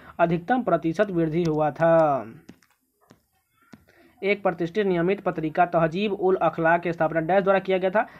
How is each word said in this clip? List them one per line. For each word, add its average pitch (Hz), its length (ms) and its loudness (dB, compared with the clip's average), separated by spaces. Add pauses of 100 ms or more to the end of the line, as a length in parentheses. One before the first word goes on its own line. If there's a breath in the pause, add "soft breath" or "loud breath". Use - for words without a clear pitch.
(200 loud breath)
अधिकतम 175 420 0
प्रतिशत 170 500 -2
वृद्धि 165 320 -2
हुआ 151 280 0
था। 156 540 2 (2000 soft breath)
एक 202 200 -2
प्रतिष्ठित 180 440 -2
नियमित 180 340 0
पत्रिका 160 440 0
तहजीब 170 480 -2
उल 190 220 0
अखलाक 165 460 0
की 170 120 -4
स्थापना 160 260 -2
डैश 180 240 2
द्वारा 190 160 2
किया 190 180 -2
गया 185 120 0
था? 214 180 0 (120 loud breath)